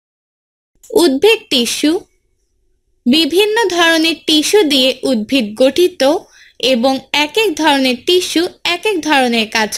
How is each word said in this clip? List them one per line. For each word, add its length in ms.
উদ্ভিদ 500
টিস্যু। 420
বিভিন্ন 500
ধরনের 480
টিস্যু 340
দিয়ে 180
উদ্ভিদ 520
গঠিত 480
এবং 220
এক 260
এক 160
ধরনের 500
টিস্যু 380
এক 220
এক 140
ধরনের 500
কাজ 280